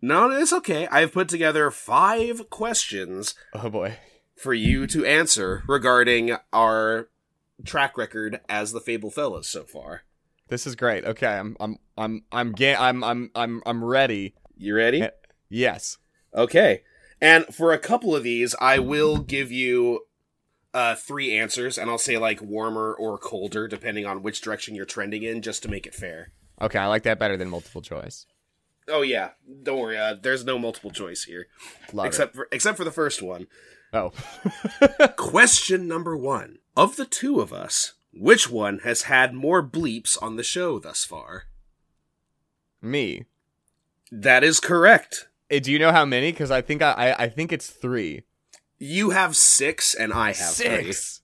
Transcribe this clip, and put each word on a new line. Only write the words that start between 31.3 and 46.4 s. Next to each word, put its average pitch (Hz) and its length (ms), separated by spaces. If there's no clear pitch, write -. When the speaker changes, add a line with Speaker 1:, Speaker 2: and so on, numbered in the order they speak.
Speaker 2:
Love 101 120
it. 90 40
Speaker 1:
Except 104 260
for, 131 160
except 196 260
for 185 60
the 160 80
first 151 300
one. 90 260
Speaker 2:
Oh. 98 180
<laughs> - 520
Speaker 1:
Question 185 720
number 165 300
one. 127 400
Of - 200
the 269 100
two 262 340
of 104 140
us, - 400
which 131 380
one 104 300
has 117 240
had 131 300
more 151 320
bleeps 123 560
on 110 140
the 117 80
show 170 360
thus - 260
far? 78 380
Speaker 2:
Me. 117 440
Speaker 1:
That 127 320
is 160 160
correct. 175 680
Speaker 2:
Eh, 143 100
do 131 120
you 143 80
know 160 120
how 160 140
many? 139 280
'Cause 147 180